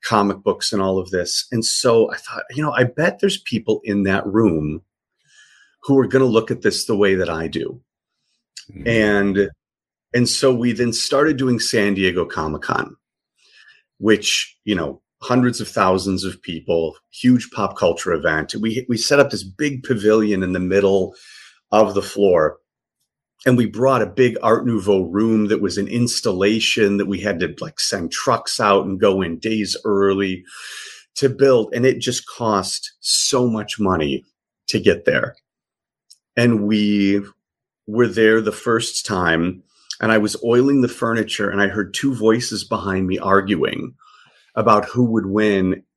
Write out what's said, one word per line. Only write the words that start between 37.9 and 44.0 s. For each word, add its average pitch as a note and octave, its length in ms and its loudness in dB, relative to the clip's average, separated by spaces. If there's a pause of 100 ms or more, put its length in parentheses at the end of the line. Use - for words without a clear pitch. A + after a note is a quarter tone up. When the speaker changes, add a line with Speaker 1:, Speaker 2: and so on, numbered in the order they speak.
Speaker 1:
there A2 320 4
the G#2+ 100 -2
first - 560 -4
time, F2+ 560 0 (380)
and A2 100 0
I A2+ 80 4
was G#2 240 -2
oiling B2+ 380 2
the A#2+ 80 2
furniture, A2+ 600 -4
and G2 120 0
I G2 60 2
heard G2 260 -4
two C#3 220 -2
voices A2+ 480 0
behind F#2+ 420 -4
me F2+ 100 -4
arguing G2 800 -2 (600)